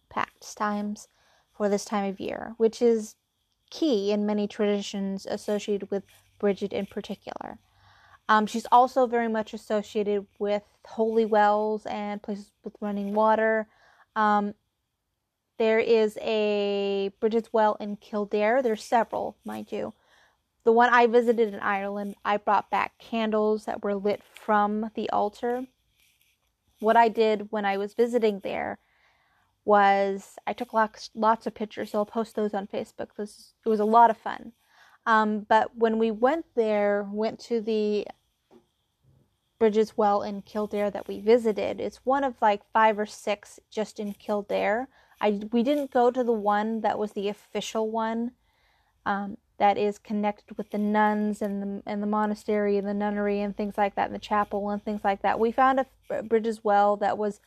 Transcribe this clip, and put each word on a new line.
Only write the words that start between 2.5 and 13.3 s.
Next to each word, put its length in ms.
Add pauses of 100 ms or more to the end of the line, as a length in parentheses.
which 260
is 320 (560)
key 400
in 160
many 220
traditions 800
associated 640
with 140 (340)
Bridget 340
in 140
particular. 720 (720)
Um, 180
she's 260
also 340
very 220
much 260
associated 720 (140)
with 240 (200)
holy 400
wells 600
and 340
places 300 (140)
with 160
running 340
water. 540 (480)